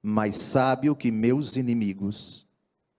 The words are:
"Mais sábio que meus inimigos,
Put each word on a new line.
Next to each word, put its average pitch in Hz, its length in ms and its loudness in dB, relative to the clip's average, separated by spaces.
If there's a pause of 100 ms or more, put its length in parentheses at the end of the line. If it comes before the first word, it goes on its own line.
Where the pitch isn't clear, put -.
"Mais 107 300 0
sábio 131 580 2
que 131 160 -2
meus 120 460 0
inimigos, 104 880 -4 (520)